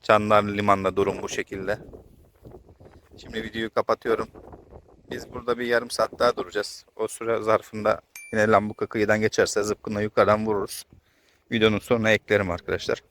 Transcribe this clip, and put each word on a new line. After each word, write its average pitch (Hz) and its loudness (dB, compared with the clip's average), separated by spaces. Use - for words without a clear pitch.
Çandarlı 104 2
Liman'da 98 2
durum 95 0
bu 98 -8
şekilde. 98 -6
Şimdi 113 -10
videoyu 113 -6
kapatıyorum. 110 -2
Biz 123 -14
burada 120 -4
bir 123 -4
yarım 120 0
saat - -2
daha 120 4
duracağız. 101 -8
O 110 -4
süre 113 -4
zarfında 107 0
yine 107 2
lambuka 107 2
kıyıdan 107 0
geçerse 107 0
zıpkınla 104 -4
yukarıdan 107 2
vururuz. 104 -4
Videonun 107 4
sonuna 110 0
eklerim 101 2
arkadaşlar. - -4